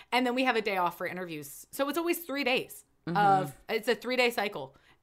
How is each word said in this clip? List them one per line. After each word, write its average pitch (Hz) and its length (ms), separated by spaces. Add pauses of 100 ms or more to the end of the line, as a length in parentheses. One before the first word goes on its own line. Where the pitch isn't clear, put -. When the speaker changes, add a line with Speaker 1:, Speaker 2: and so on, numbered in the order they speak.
(120)
Speaker 1:
And 254 140
then 240 100
we 262 80
have 247 120
a 226 60
day 208 160
off 175 200
for 180 100
interviews. 170 640
So 277 180
it's 285 80
always 339 220
three 277 240
days 247 400 (240)
Speaker 2:
Mm-hmm. 170 100
Speaker 1:
of, 190 360 (160)
it's 226 180
a 226 80
three-day 247 340
cycle. 202 460 (280)